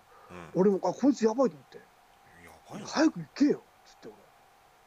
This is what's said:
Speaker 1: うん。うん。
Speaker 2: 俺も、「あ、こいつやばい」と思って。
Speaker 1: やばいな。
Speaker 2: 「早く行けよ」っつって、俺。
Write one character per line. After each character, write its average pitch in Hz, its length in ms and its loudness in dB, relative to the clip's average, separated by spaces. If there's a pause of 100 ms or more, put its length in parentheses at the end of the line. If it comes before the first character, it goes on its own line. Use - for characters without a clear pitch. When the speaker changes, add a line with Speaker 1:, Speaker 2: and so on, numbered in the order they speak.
(300)
Speaker 1:
う 87 40 -20
ん。 - 20 -16
う - 40 -16
ん。 156 140 -18
Speaker 2:
俺 190 160 4
も、 185 180 0
「あ、 175 40 -2
こ 254 160 0
い 269 60 4
つ 214 100 -4
や 220 100 2
ば 262 120 2
い」 - 60 2
と 151 40 -20
思 135 80 -20
っ - 40 -20
て。 - 100 -20
Speaker 1:
や - 720 -20 (200)
ば - 80 -14
い - 20 -12
な。 - 80 -16
Speaker 2:
「早 302 220 2
く 175 100 -12
行 160 140 -12
け 277 120 2
よ」 247 120 2 (280)
っ - 40 -20
つ - 40 -20
っ - 20 -20
て、 - 120 -20
俺。 - 80 -20 (720)